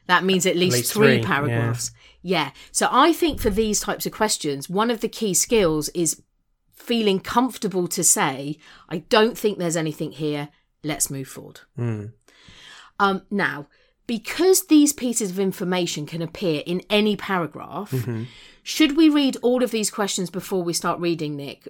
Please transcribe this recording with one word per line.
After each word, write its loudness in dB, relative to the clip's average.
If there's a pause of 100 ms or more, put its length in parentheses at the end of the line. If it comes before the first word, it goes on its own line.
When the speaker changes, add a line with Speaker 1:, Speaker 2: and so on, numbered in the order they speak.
Speaker 1:
that 4
means 2
at 2
least 2
Speaker 2:
At 2
least -2
Speaker 1:
three 4
Speaker 2:
three, 4
yeah. -4
Speaker 1:
paragraphs. 0 (300)
Yeah. -2 (200)
So 0
I 6
think 0
for 0
these 0
types -4
of -4
questions, -2
one 0
of -4
the -2
key -2
skills 2
is -2 (500)
feeling 0
comfortable -2
to -4
say, 0 (320)
"I -6 (100)
don't 4
think -2
there's -2
anything -4
here. -4 (340)
Let's -4
move -8
forward." -18 (180)
Speaker 2:
Mm. -4 (880)
Speaker 1:
Um, 2
now, -2 (400)
because 2
these 8
pieces -2
of -6
information -2
can -8
appear -2
in -4
any 2
paragraph, -6
Speaker 2:
Mm-hmm. -4 (400)
Speaker 1:
should 2
we 8
read 2
all 2
of 0
these -2
questions -4
before -4
we -2
start -2
reading, -4
Nick? -14